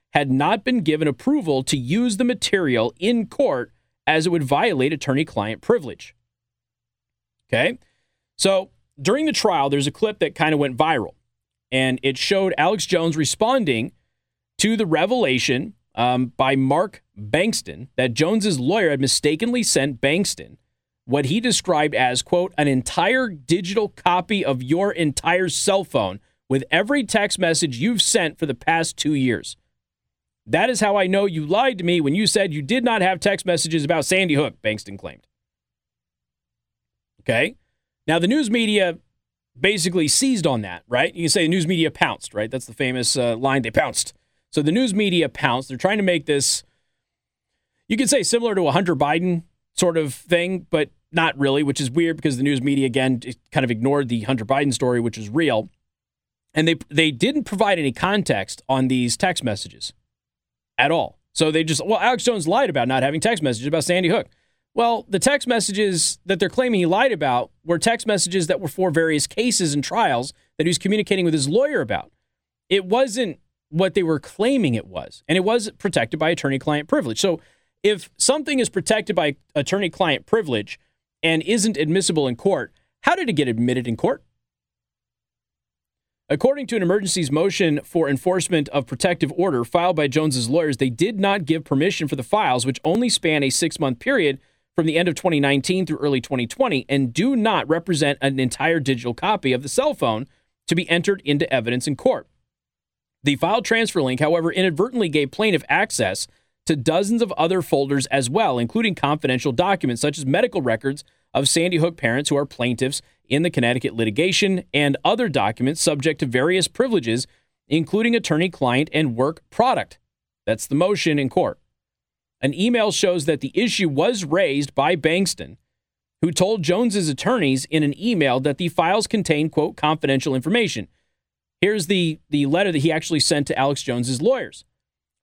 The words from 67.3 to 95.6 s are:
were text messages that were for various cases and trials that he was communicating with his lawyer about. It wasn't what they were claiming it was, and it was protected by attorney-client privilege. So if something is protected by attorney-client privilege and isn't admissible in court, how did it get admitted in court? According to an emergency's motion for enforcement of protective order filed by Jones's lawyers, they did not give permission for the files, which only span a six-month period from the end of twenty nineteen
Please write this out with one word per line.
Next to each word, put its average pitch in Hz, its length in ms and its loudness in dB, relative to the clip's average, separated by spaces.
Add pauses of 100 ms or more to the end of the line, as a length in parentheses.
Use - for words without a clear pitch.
were 170 120 0
text 233 300 0
messages 185 400 0
that 180 140 -2
were 165 80 -6
for 185 200 -2
various 156 380 0
cases 196 460 -2
and 143 100 -2
trials 143 480 -2 (260)
that 156 80 0
he - 40 2
was 160 80 0
communicating 196 480 0
with 160 80 2
his 139 160 0
lawyer 247 320 2
about. 104 320 -6 (560)
It 190 160 2
wasn't 220 560 0 (280)
what 170 260 0
they 190 80 2
were 160 160 0
claiming 214 560 0
it 104 100 -4
was, 87 420 -12
and 160 80 2
it 185 80 2
was 220 260 0 (100)
protected 156 400 -2
by 160 100 2
attorney-client 147 580 -2
privilege. 156 320 0
So 170 220 0 (420)
if 202 320 0
something 285 440 0
is 220 100 0
protected 208 460 0
by 151 200 0 (200)
attorney-client 165 720 -2
privilege 143 520 -2 (440)
and 160 180 2
isn't 202 340 0
admissible 156 520 0
in 123 80 -4
court, 175 360 -2 (300)
how 330 140 2
did 359 120 -4
it 214 60 0
get 139 160 0
admitted 120 380 -2
in 113 100 -4
court? 240 260 -2 (2000)
According 269 380 0
to 233 100 -2
an 190 60 0
emergency's 180 480 0
motion 160 520 2
for 160 240 -2
enforcement 160 640 0
of 143 160 -2
protective 165 500 -2
order 151 300 0
filed 175 300 2
by 151 120 0
Jones's 131 400 0
lawyers, 151 300 0
they 131 140 0
did 190 280 -2
not 196 240 2
give 160 220 -2
permission 151 420 0
for 147 80 -2
the 131 80 -6
files, 135 440 0
which 131 180 -4
only 220 240 0
span 156 340 0
a 135 60 0
six-month 143 500 -2
period 170 400 0 (360)
from 160 100 2
the 156 100 0
end 175 140 2
of 151 60 -2
twenty 165 240 0
nineteen 143 480 2